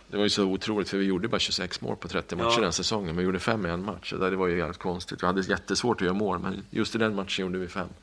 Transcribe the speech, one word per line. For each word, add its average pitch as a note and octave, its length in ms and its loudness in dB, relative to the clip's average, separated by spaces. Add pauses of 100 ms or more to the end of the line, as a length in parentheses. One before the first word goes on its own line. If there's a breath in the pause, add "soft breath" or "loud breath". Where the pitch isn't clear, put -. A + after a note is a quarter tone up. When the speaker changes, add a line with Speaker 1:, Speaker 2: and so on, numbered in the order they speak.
(100)
Speaker 1:
Det G2+ 60 -4
var G2+ 80 4
ju G#2 60 4
så G2+ 140 4
otroligt, F#2+ 440 0
för G2 100 -2
vi G2 60 2
gjorde G2 240 0
bara G#2+ 100 0
tjugosex - 420 -2
mål A2+ 160 -4
på - 120 -12
trettio F2 280 -2
matcher A#2 200 2
Speaker 2:
Ja. A#2 40 4
Speaker 1:
den F#2 120 4
säsongen, F#2+ 340 -2
men D#2+ 100 -2
vi F2+ 60 2
gjorde F#2 180 2
fem A2 260 0
i - 20 0
en F2 160 -2
match, F2+ 260 -8
så - 60 -4
där, F#2 140 2
det F#2+ 60 0
var F#2+ 100 2
ju F2 160 2
helt E2 160 -4
konstigt. F2+ 440 -4
Vi F2+ 40 2
hade F#2 140 4
jättesvårt F#2+ 560 2
att F#2+ 80 0
göra F2+ 100 4
mål, G2 240 0
men G2 320 -4
just G#2+ 240 0
i A2+ 40 0
den A2 160 2
matchen F#2+ 320 -2
gjorde F#2 120 -2
vi F2+ 100 -4
fem. F2 200 -6 (140)